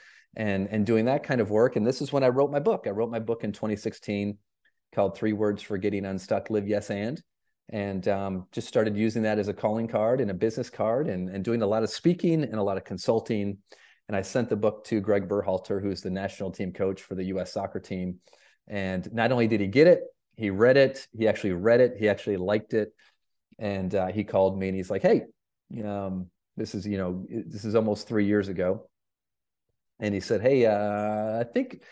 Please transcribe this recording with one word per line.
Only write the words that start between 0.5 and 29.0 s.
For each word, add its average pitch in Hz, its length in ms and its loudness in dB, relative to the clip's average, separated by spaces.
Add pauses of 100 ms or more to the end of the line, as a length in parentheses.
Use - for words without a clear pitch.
and 107 140 2
doing 110 200 4
that 139 180 0
kind 127 180 0
of 104 80 0
work. 110 260 4
And 107 100 0
this 123 160 0
is 139 120 -6
when 135 100 2
I 127 60 6
wrote 139 200 4
my 143 120 0
book. 214 260 0
I 101 40 -2
wrote 113 200 -2
my 117 80 -2
book 113 240 -4
in 107 80 -4
twenty 107 240 -4
sixteen 101 640 -4 (580)
called 98 220 0
Three 110 160 0
Words 104 280 0
for 104 160 -6
Getting 98 280 -2
Unstuck, 95 440 -4
Live 107 160 0
Yes 101 240 -2
And, 110 320 -6 (460)
and, 101 400 -4
um, 98 460 -2
just - 160 -8
started 110 260 2
using 110 280 0
that 107 140 2
as 101 120 0
a 98 40 0
calling 113 360 -2
card 117 320 2
and 104 100 0
a - 20 -4
business 110 360 -2
card, 120 400 0
and, 92 180 -4
and 95 160 -6
doing 117 180 0
a 104 60 2
lot 110 160 2
of 107 60 0
speaking 170 540 2
and 110 120 -6
a 107 80 0
lot 98 140 0
of 92 80 -8
consulting. 101 720 0 (500)
And 107 80 -4
I 95 80 0
sent 120 260 -2
the 113 60 0
book 104 300 0
to 107 160 0
Greg 98 280 2
Berhalter, 98 500 -2
who's 98 220 -4
the 95 80 -6
national 95 400 -6
team 92 240 -6
coach 95 300 -2
for - 100 -14
the 92 120 -4
U 95 140 -4
S 90 140 -6
soccer 98 260 -6
team. 92 360 -6 (520)
And 95 460 -4
not 117 180 2
only 120 160 4
did 107 140 2
he 95 60 0
get 135 180 6
it, 180 160 8 (340)
he 107 140 -2
read 117 280 6
it, 135 380 4
he 110 120 2
actually 98 240 0
read 110 280 4
it, 123 200 4
he 107 100 2
actually 101 280 -2
liked 104 360 -2
it. 107 180 0 (680)
And, 98 340 -4
uh, 92 140 2
he 101 160 -2
called 95 340 2
me 95 100 -2
and 95 80 -2
he's 92 140 -6
like, 101 140 -2
"Hey, 185 220 4 (600)
um, 98 400 -6 (320)
this 110 160 -6
is, 101 140 -6
you 101 100 -2
know, 92 320 -4
this 101 360 -8
is 107 100 2
almost 110 320 0
three 107 180 2
years 101 220 2
ago." 92 420 -2 (1080)